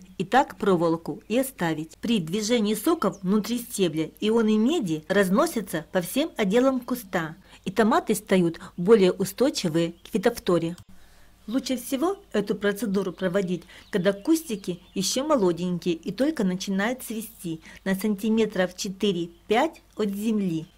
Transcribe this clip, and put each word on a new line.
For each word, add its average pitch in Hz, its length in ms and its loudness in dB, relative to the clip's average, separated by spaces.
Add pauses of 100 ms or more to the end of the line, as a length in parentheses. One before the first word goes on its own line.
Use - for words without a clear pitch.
(180)
и 185 60 -4
так 247 300 2
проволоку 165 720 0
и 214 100 -2
оставить. 160 640 -4
При 220 200 2
движении 208 540 0
соков 226 480 0
внутри 214 360 0
стебля 160 640 -2
ионы 214 360 4
меди 214 520 0
разносятся 196 840 2
по 185 100 0
всем 285 360 -2
отделам 247 420 2
куста, 185 560 -6 (300)
и 190 80 -6
томаты 240 420 2
стают 180 460 2 (160)
более 190 340 6
устойчивые 180 840 0 (100)
к - 80 -10
фитофторе. 180 640 0 (720)
Лучше 262 300 -2
всего 311 380 -2 (160)
эту 202 220 -2
процедуру 202 580 -2
проводить, 180 520 -2 (260)
когда 196 220 2
кустики 196 680 -2 (140)
ещё 247 320 -2
молоденькие 180 680 0
и - 180 -6
только 262 320 0
начинают 196 580 -2
цвести, 185 580 -10 (240)
на 190 120 2
сантиметров 214 800 0
четыре-пять 208 1080 -2 (140)
от 208 140 -2
земли. 196 560 -2 (120)